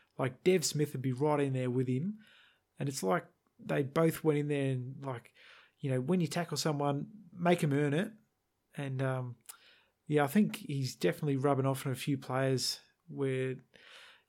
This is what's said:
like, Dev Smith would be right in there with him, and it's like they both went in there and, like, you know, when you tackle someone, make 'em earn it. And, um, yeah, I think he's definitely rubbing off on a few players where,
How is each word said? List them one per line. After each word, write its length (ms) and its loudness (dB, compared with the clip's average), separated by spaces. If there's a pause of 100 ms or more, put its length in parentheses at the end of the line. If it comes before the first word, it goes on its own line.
(200)
like, 240 -2
Dev 200 4
Smith 300 -2
would 80 -6
be 120 -2
right 260 2
in 140 0
there 180 0
with 160 2
him, 320 -2 (600)
and 80 -2
it's 140 -6
like 240 0 (380)
they 180 0
both 420 2
went 140 4
in 100 0
there 240 0
and, 320 -4
like, 280 -8 (480)
you 100 -4
know, 100 2
when 220 2
you 60 2
tackle 300 -4
someone, 500 0 (280)
make 280 2
'em 100 4
earn 220 2
it. 160 0 (680)
And, 240 -4
um, 340 -4 (720)
yeah, 160 4
I 40 2
think 300 4
he's 380 -4
definitely 420 0
rubbing 280 2
off 200 0
on 60 -2
a 40 -4
few 220 -2
players 640 -2 (280)
where, 480 -4 (720)